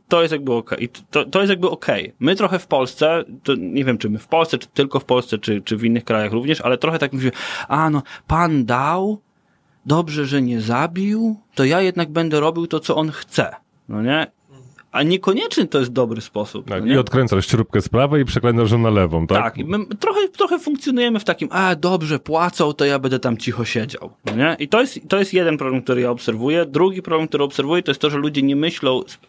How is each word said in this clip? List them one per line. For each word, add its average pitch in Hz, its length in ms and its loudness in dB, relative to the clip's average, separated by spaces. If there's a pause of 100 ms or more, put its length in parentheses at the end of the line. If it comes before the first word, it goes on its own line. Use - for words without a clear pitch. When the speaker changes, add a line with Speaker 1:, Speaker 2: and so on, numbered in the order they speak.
Speaker 1:
to 170 140 4
jest 160 100 0
jakby 139 200 -2
okej. 117 320 -4
I 120 40 -6 (220)
to, 147 140 0
to 139 160 -2
jest 202 100 2
jakby 180 200 0
okej. - 500 -2
My 170 160 2
trochę 185 220 0
w - 80 -10
Polsce, 156 580 0 (180)
to 139 160 0
nie 92 260 -2
wiem, 123 140 0
czy 110 120 -2
my 107 80 -2
w - 80 -12
Polsce, 160 320 2
czy - 100 -12
tylko 139 320 0
w - 40 -8
Polsce, 123 340 0
czy, 104 220 -2
czy 110 160 -4
w 110 80 -2
innych 117 200 2
krajach 107 280 0
również, 131 280 0
ale 123 180 0
trochę 160 200 0
tak 139 140 -2
mówimy, 131 200 0 (360)
„A 156 220 2
no, 147 120 0 (240)
pan 156 380 2
dał, 165 560 0 (640)
dobrze, 151 400 0
że 139 160 2
nie 120 180 0
zabił, 190 760 0 (180)
to 135 100 2
ja 160 160 4
jednak 180 300 0
będę 156 300 0
robił 165 260 0
to, 160 140 -2
co - 160 -2
on 156 140 0
chce”. - 440 -4 (340)
No 107 140 -4
nie? 147 240 0 (680)
A 131 100 0
niekoniecznie 190 640 0
to - 120 -2
jest 123 140 0
dobry 113 280 0
sposób, - 480 -8
Speaker 2:
Tak, 95 120 -4
Speaker 1:
no 104 60 -4
Speaker 2:
i 117 40 2
Speaker 1:
nie? 135 100 4
Speaker 2:
odkręcasz 113 460 2
śrubkę 113 340 2
z - 80 -4
prawej 139 340 2
i - 20 2
przeklękasz 117 460 2
ją 117 80 4
na 113 120 4
lewą, 85 360 2
tak? 92 180 2
Speaker 1:
Tak, - 140 -4
i - 60 -6
my 196 220 -4
trochę, 392 420 0
trochę 381 300 0
funkcjonujemy 240 640 0
w - 40 -10
takim, 160 280 -2
„A, 185 240 2
dobrze, 156 420 0
płacą, 160 540 0
to 143 120 0
ja 143 140 2
będę 131 200 0
tam 120 180 0
cicho 117 280 -4
siedział”, 113 460 -6 (160)
no 107 100 -4
nie? 151 220 0
I 147 100 -6
to 214 120 2
jest, 262 180 -2 (100)
to 196 100 2
jest 196 160 0
jeden 165 240 2
problem, 131 240 -2
który 123 180 0
ja 123 100 0
obserwuję. 123 560 -2
Drugi 180 360 0
problem, 160 260 -2
który 143 160 0
obserwuję, 143 380 0
to 143 80 -2
jest 131 100 -4
to, 151 100 0
że 143 80 -2
ludzie 147 240 0
nie 139 140 2
myślą, 143 440 0 (280)